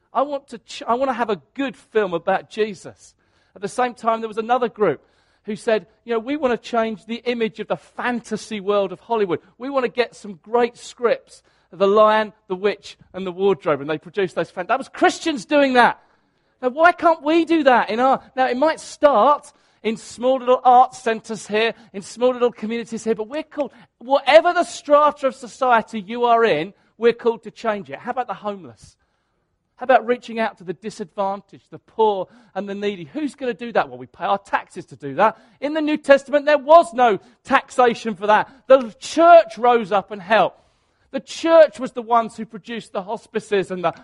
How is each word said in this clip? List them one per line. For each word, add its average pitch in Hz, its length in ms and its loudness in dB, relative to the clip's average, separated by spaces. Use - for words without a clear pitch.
I 247 120 0
want 285 240 -8
to 240 100 -16
ch-, - 300 -18
I 233 80 0
want 269 140 -2
to 247 40 -4
have 220 160 -4
a 180 120 -4
good 262 240 -6
film 202 360 -4
about 170 360 -4
Jesus." 202 680 -8
At 190 80 -18
the 202 60 -8
same 247 260 -2
time, 226 280 -2
there 226 60 -8
was 214 120 -8
another 240 300 0
group 175 360 -2
who 214 120 -8
said, 214 320 -2
"You 233 100 -6
know, 226 60 -2
we 262 160 -6
want 277 160 -2
to - 180 -6
change 226 360 -4
the 226 200 -10
image 233 340 -4
of 208 80 -10
the 185 100 -4
fantasy 220 840 -8
world 196 320 -2
of 175 100 -16
Hollywood. 208 400 -2
We 254 120 -10
want 269 140 -2
to 208 80 -4
get 233 240 -4
some 202 260 -16
great 233 360 -2
scripts, - 640 -4
The 190 160 0
Lion, 214 460 4
the 185 80 -6
Witch, 196 420 -6
and 185 120 -10
the 180 60 -6
Wardrobe." 180 480 0
And 143 100 -10
they 156 100 -4
produced 185 340 -4
those 170 160 -4
fan-, 180 180 -10
that 247 120 0
was - 100 -12
Christians 311 560 -2
doing 285 280 2
that. 226 280 4
Now, 254 100 -4
why 320 220 4
can't 330 300 0
we 320 240 0
do 320 200 0
that 208 260 2
in 220 80 -4
our, 254 200 0
now, 254 120 0
it 247 100 -4
might 302 220 -2
start 277 760 2
in 220 120 -4
small 254 440 -4
little 247 240 2
art 254 320 6
centres 220 520 -6
here, 214 260 -2
in 190 80 -12
small 247 320 -2
little 240 180 0
communities 226 520 -8
here, 220 120 0
but 214 140 -10
we're 302 140 -8
called, 277 280 -6
whatever 277 520 4
the 349 120 0
strata 285 640 2
of 254 80 -4
society 226 640 -2
you 233 240 -4
are 233 180 4
in, 185 300 0
we're 226 160 2
called 233 300 -4
to 208 80 -16
change 208 380 -8
it. 135 100 -14
How 220 120 -10
about 247 160 -6
the 202 60 -10
homeless? 180 640 -14
How - 80 -12
about 240 240 4
reaching 233 320 -4
out 220 180 -4
to 180 60 -20
the 175 100 -10
disadvantaged, 196 960 -10
the 156 80 -20
poor, 202 500 -2
and 196 120 -8
the 196 60 -8
needy? 202 320 -6
Who's 262 300 -8
gonna 247 180 -6
do 240 200 -12
that? 165 140 0
Well, 123 120 -16
we 127 80 -16
pay - 180 -12
our 196 140 -2
taxes - 480 -8
to 139 80 -20
do 139 200 -12
that. 208 220 2
In 294 140 -4
the 311 60 -2
New 302 160 0
Testament, 277 500 2
there 294 100 2
was 311 360 6
no 233 260 2
taxation 240 720 0
for 190 120 -10
that. 208 220 2
The 254 340 4
church 330 600 6
rose 233 320 2
up 190 180 -2
and 202 120 -14
helped. 185 380 0
The 269 100 -6
church 320 580 4
was 254 140 -10
the 247 80 -8
ones 226 340 -2
who 220 100 -12
produced 226 460 -14
the 202 120 -8
hospices 202 680 -6
and 180 120 -8
the 165 100 -2